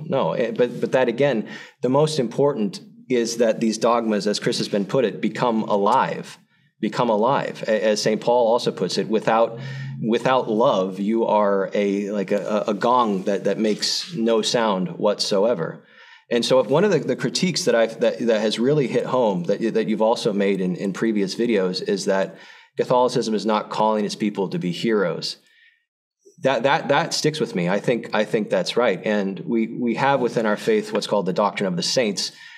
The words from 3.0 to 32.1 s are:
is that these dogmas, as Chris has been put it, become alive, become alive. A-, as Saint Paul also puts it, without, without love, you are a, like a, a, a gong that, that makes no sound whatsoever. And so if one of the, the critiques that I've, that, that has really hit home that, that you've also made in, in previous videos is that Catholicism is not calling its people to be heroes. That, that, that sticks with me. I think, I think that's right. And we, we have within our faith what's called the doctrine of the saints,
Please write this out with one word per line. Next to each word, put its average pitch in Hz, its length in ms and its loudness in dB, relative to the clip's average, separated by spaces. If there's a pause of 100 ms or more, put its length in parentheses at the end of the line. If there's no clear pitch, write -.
is 117 280 0
that 113 200 2
these 110 200 0
dogmas, 110 500 2
as 101 100 0
Chris 120 200 -2
has 104 100 -4
been 101 180 0
put 135 180 0
it, 90 160 -2
become 110 440 0
alive, 98 760 0 (400)
become 117 320 0
alive. 110 560 0
A-, 107 180 2
as 107 160 2
Saint 107 200 0
Paul 120 260 2
also 120 240 2
puts - 260 -4
it, 95 120 -2
without, 113 500 2 (480)
without 123 420 2
love, 104 520 0
you 110 260 0
are 101 480 2
a, 101 360 0
like 98 200 -4
a, 101 360 0
a, 113 40 0
a 107 40 0
gong 110 500 2
that, 98 200 -2
that 98 140 0
makes - 560 -2
no 113 280 2
sound 104 480 0
whatsoever. 101 960 -2 (460)
And 117 140 0
so 131 160 4
if 117 80 2
one 151 160 4
of 214 60 4
the, 160 100 2
the 123 160 -2
critiques - 480 -2
that 120 100 4
I've, 113 260 2
that, 113 200 2
that 113 200 2
has 107 180 0
really 135 280 2
hit 113 180 0
home 104 400 0
that, 98 160 0 (140)
that 110 140 0
you've 107 140 0
also 113 300 2
made 98 280 0
in, 90 160 -2
in 95 160 -4
previous 104 420 0
videos 98 520 0
is 98 180 -2
that 95 320 0 (400)
Catholicism 123 580 0
is 98 120 -2
not 107 240 0
calling 107 340 0
its 95 100 -4
people 101 360 -2
to 90 80 -4
be 87 140 -2
heroes. 90 640 -2 (1080)
That, 131 220 0
that, 139 240 2
that 143 260 0
sticks 151 260 -2
with - 140 -4
me. 87 140 0
I 98 100 2
think, 120 360 -2
I 107 100 2
think 107 260 -2
that's 92 260 -2
right. 110 280 2
And 98 360 -2
we, 113 280 -2
we 117 260 -4
have 135 260 2
within 117 260 0
our 107 100 0
faith 107 360 0
what's 107 140 -2
called 104 200 0
the 92 60 0
doctrine 101 360 0
of 87 80 -2
the 87 60 -2
saints, - 500 -2 (260)